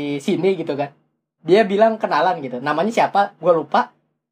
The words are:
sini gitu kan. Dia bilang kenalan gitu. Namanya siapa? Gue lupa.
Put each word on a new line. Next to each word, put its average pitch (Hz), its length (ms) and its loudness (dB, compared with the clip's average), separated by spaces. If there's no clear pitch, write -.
sini 180 380 0
gitu 156 180 -6
kan. 139 160 -4
Dia 180 200 4
bilang 214 360 2
kenalan 175 420 0
gitu. 123 180 -8
Namanya 151 320 -2
siapa? 202 480 0
Gue 170 160 2
lupa. - 360 0